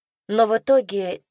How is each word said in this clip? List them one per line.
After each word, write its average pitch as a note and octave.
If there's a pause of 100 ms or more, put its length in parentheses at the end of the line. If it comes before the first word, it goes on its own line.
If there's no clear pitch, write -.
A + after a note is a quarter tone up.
(280)
но A3
в A3
итоге G3